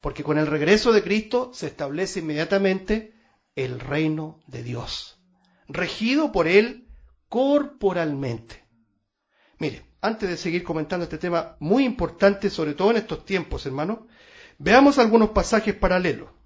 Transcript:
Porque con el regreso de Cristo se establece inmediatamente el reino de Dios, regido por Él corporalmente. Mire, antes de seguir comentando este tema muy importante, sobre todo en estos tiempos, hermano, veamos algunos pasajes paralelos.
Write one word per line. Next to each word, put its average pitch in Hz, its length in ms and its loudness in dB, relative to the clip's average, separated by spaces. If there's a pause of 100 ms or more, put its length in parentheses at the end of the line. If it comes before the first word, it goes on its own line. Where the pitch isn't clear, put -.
Porque 151 240 -10
con 147 120 0
el 151 120 0
regreso 165 420 2
de 214 100 6
Cristo 220 540 -2
se 160 140 -8
establece 160 500 -6
inmediatamente 190 960 -2 (400)
el 127 240 -6
reino 156 720 -4
de 117 160 -14
Dios, - 580 -10 (460)
regido 240 640 -2
por 165 160 2
Él 220 400 2 (400)
corporalmente. 175 1400 -2 (960)
Mire, 135 260 -8 (140)
antes 220 280 -4
de 175 80 -4
seguir 175 280 -4
comentando 160 400 -4
este 156 140 -10
tema 170 420 -4
muy 208 240 2
importante, 196 680 0
sobre 151 240 -4
todo 190 160 2
en 233 60 2
estos 208 280 -6
tiempos, 170 400 -6
hermano, 151 440 -6 (500)
veamos 269 400 6
algunos 220 320 6
pasajes 208 460 0
paralelos. 180 540 0 (160)